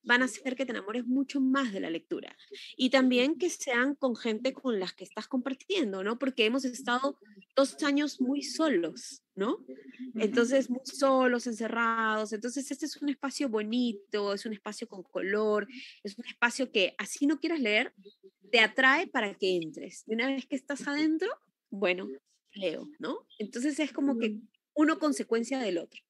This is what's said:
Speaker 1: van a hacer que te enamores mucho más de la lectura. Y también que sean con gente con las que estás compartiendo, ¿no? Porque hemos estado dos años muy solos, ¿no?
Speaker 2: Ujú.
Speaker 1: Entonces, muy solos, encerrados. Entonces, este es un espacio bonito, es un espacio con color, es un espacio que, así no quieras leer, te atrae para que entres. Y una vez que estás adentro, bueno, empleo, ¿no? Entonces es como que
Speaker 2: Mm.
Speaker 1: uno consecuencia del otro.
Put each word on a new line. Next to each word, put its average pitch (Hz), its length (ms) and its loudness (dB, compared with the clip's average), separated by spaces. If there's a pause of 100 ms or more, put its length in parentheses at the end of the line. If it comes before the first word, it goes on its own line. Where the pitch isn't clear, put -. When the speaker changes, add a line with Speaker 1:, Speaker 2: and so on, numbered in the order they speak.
Speaker 1:
van 247 200 4
a - 20 4
hacer 254 320 -4
que 269 80 -2
te 247 80 -6
enamores 214 340 -4
mucho 269 340 0
más 262 340 2
de 190 60 -4
la 170 100 -4
lectura. - 440 -6 (420)
Y 254 120 2
también 262 480 4
que 330 140 0
sean 262 460 0
con 254 200 0
gente 240 380 -2
con 226 260 -2
las 180 140 -6
que 190 100 -16
estás - 240 -12
compartiendo, 262 760 -2
¿no? 226 160 -2
Porque 262 280 0
hemos 254 180 0
estado 254 540 -2 (360)
dos 269 280 2
años 285 380 2
muy 269 220 0
solos, 180 800 -2 (120)
¿no? 214 220 0
Speaker 2:
Ujú. - 180 -16 (400)
Speaker 1:
Entonces, 233 560 2
muy 254 160 -2
solos, 262 600 2
encerrados. 226 840 0
Entonces, 247 380 -6
este 302 160 -6
es - 160 -8
un 285 80 0
espacio 277 400 -4
bonito, 214 840 0
es 202 140 -4
un 220 80 -4
espacio 214 340 -10
con 190 140 -14
color, 208 640 0 (340)
es 202 160 -10
un 240 60 -14
espacio - 480 0
que, 190 240 2
así 220 300 -2
no 302 140 2
quieras 320 200 0
leer, 214 320 2 (580)
te 226 100 6
atrae 262 460 4
para 214 280 -2
que 190 220 2
entres. - 500 -6
Y 220 80 -2
una 240 140 0
vez 269 180 -2
que 285 100 -6
estás 262 320 -6
adentro, 311 400 2 (400)
bueno, 196 400 -2 (460)
empleo, 190 440 -6
¿no? 320 280 -8 (120)
Entonces 247 420 -4
es 294 120 -2
como 277 260 0
que 226 120 0
Speaker 2:
Mm. 214 180 -10 (260)
Speaker 1:
uno 311 240 4
consecuencia 262 600 0
del 185 180 -2
otro. - 320 -10